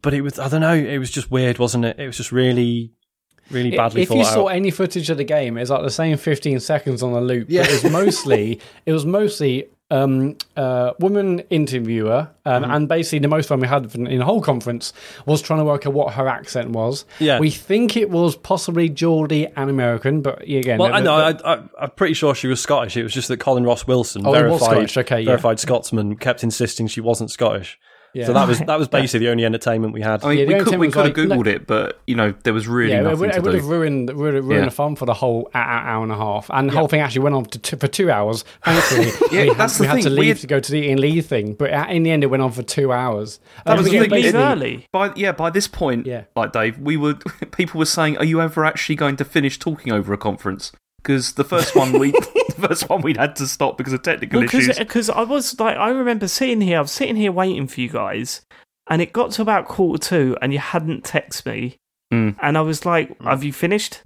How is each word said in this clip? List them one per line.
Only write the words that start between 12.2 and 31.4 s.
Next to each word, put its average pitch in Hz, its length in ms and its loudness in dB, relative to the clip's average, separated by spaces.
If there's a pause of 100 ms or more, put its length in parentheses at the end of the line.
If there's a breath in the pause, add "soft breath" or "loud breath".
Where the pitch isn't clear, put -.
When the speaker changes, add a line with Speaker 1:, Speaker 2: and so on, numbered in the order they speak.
Speaker 2:
um, 123 200 0
Speaker 1:
Mm-hmm. 123 80 -4
Speaker 2:
and 147 160 0
basically 165 320 0
the 143 80 2
most 156 200 0
fun 135 120 0
we 127 60 0
had 131 280 -2
in, 123 120 -6
in 131 120 -2
the 123 80 0
whole 208 160 2
conference 120 500 -4 (320 loud breath)
was 147 160 2
trying 156 200 -2
to 151 40 2
work 147 220 0
out 139 80 -2
what 143 180 0
her 131 160 -2
accent 120 440 -4
was. 117 340 -4 (120 loud breath)
Speaker 1:
Yeah. 147 220 2
Speaker 2:
We 156 80 4
think 220 480 0
it 208 140 0
was 170 260 2
possibly 170 540 0
Geordie 156 560 0 (100)
and 139 140 -2
American, 131 500 0
but 135 220 -4
again, 127 360 0
Speaker 1:
Well, - 120 4
Speaker 2:
the, - 60 0
Speaker 1:
I - 40 4
know, 156 320 4
Speaker 2:
the 160 140 -6
Speaker 1:
I, 160 80 2
I, 110 60 -4 (200)
I'm 139 120 -6
pretty 170 200 0
sure 147 220 2
she 131 140 -4
was 127 120 0
Scottish. 120 380 0
It 113 60 -2
was 113 100 -6
just 131 140 -4
that 127 100 -4
Colin 123 260 2
Ross 120 220 2
Wilson, 120 400 0
Speaker 2:
Oh, 135 80 4
he 123 80 6
was 120 180 4
Speaker 1:
verified, - 0 - (300)
Speaker 2:
Scottish, - 80 -4
okay, 120 220 0
yeah. 110 100 -2
Speaker 1:
verified 113 280 4
Scotsman, 110 580 -2
kept 123 280 -2
insisting 113 420 -2
she 113 140 -6
wasn't 113 300 -2
Scottish. 101 480 -4 (360 soft breath)
Speaker 2:
Yeah. 123 100 -6
Speaker 1:
So 120 80 0
that 135 160 4
was, 120 120 2
that 156 180 0
was 147 100 0
Speaker 3:
<laughs> 139 120 2
Speaker 1:
basically 120 260 0
the 120 40 2
only 117 140 2
entertainment 113 480 0
we 110 80 -8
had. 107 240 -2
Speaker 3:
I 143 60 0
mean, 147 80 4
Speaker 2:
Yeah, 139 60 4
the 139 40 0
Speaker 3:
we 185 60 4
Speaker 2:
only 196 100 2
Speaker 3:
could, - 60 2
Speaker 2:
thing 180 100 0
Speaker 3:
we 165 60 4
Speaker 2:
was 143 80 -2
Speaker 3:
could 147 120 4
have 139 120 0
Speaker 2:
like, 156 100 2
no 139 80 2
Speaker 3:
Googled 110 100 0